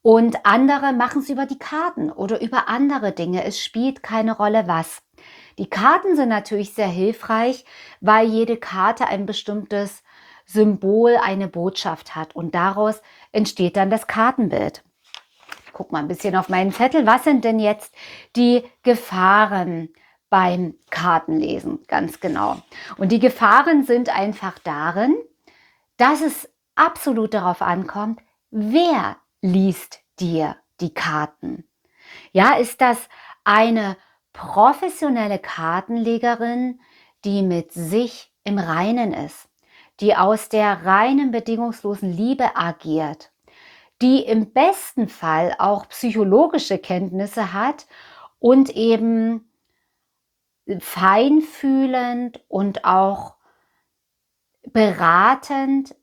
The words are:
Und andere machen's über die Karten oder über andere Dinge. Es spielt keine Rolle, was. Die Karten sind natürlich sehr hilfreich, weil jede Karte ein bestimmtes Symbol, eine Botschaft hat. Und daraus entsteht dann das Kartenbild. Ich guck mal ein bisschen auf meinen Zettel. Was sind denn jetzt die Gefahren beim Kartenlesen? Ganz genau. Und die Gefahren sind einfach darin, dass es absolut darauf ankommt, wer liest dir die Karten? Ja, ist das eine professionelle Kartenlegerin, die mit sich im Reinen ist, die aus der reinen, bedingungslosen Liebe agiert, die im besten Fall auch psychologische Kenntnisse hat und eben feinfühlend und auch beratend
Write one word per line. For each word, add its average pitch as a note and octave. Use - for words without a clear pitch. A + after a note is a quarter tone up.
Und A3+
andere C4+
machen's B3
über C#4
die C4+
Karten D#4+
oder G3+
über A#3+
andere A3
Dinge. F3+
Es G#3
spielt C4
keine A3
Rolle, G#3+
was. E3+
Die F#3+
Karten E4
sind C4
natürlich G#3
sehr G#3
hilfreich, A3+
weil A3
jede A3+
Karte A3+
ein G3
bestimmtes G3+
Symbol, G#3+
eine F#3+
Botschaft F3
hat. D#3
Und E3
daraus G3
entsteht G3+
dann G3
das A3
Kartenbild. -
Ich -
guck -
mal D#3+
ein D3
bisschen F3+
auf F#3
meinen F#3
Zettel. C4
Was A#3
sind C#4
denn A3+
jetzt G#3+
die A#3+
Gefahren F#3+
beim F3+
Kartenlesen? E3
Ganz -
genau. D#3
Und F#3+
die A#3
Gefahren C4
sind B3
einfach G3
darin, E3+
dass C#4
es -
absolut B3
darauf F3+
ankommt, G3
wer A3
liest F#3+
dir D#3+
die F3
Karten? -
Ja, G#3+
ist -
das A#3+
eine G#3+
professionelle A#3+
Kartenlegerin, A#3
die G3+
mit E3+
sich G3
im G3+
Reinen F#3+
ist, -
die G3+
aus G#3
der G#3
reinen, B3
bedingungslosen A3+
Liebe B3
agiert, D#3+
die B3+
im A3
besten D4
Fall E3
auch G3+
psychologische A3
Kenntnisse F#3+
hat A#3+
und C4
eben A3+
feinfühlend B3
und G3
auch F#3+
beratend B3+